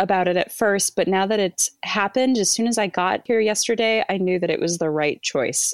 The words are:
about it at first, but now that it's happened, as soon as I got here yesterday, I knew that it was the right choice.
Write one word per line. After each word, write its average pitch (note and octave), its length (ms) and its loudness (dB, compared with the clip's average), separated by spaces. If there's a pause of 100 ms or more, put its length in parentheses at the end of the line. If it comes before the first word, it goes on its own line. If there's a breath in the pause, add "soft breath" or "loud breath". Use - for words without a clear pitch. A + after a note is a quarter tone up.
about F#3+ 260 2
it F3+ 100 2
at F3 140 0
first, G3+ 460 0
but F3 100 0
now F#3+ 180 2
that G#3+ 140 0
it's F#3+ 320 -2 (140)
happened, B3+ 520 0
as G3+ 140 0
soon A3+ 160 0
as A#3 100 -2
I G#3 120 0
got F#3 360 -2
here A#3 140 2
yesterday, A3 680 0
I G3 100 -2
knew F#3 220 0
that E3+ 100 0
it D#3 80 0
was E3+ 200 -2
the D#3+ 120 0
right D3+ 320 -2
choice. - 520 -2